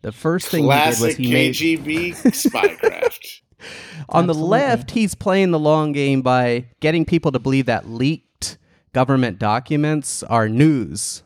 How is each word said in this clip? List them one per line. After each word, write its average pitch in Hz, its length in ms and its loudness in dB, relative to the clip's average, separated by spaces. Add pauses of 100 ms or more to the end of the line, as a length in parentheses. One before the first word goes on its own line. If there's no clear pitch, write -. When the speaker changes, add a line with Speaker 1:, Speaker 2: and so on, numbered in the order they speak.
Speaker 1:
The 120 100 -10
first 170 360 -2
thing 160 160 0
he 131 60 4
did 147 160 4
was 135 120 0
Speaker 2:
Classic 117 180 0
Speaker 1:
he 127 160 0
made 131 160 4
Speaker 2:
K 127 40 -2
G 160 240 0
B 156 340 -4
Speaker 1:
<laughs> - 20 -12
Speaker 2:
spycraft. - 1300 -2 (680)
Speaker 1:
On 170 160 2
the 170 60 0
Speaker 3:
Absolutely. 160 180 -2
Speaker 1:
left, 240 400 2
he's 220 240 0
playing 190 360 0
the 165 80 2
long 151 340 2
game 139 300 0
by 123 440 0 (140)
getting 160 240 2
people 165 280 0
to 131 60 -2
believe 135 280 0
that 113 220 -4
leaked - 720 -4 (340)
government 127 460 2
documents 147 880 -2
are 113 240 2
news. 113 760 0